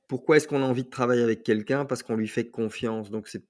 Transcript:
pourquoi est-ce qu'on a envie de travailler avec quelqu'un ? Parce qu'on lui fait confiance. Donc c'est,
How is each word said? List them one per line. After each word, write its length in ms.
pourquoi 300
est-ce 100
qu'on 140
a 40
envie 180
de 60
travailler 320
avec 200
quelqu'un ? 420
Parce 180
qu'on 140
lui 120
fait 200
confiance. 600
Donc 180
c'est, 220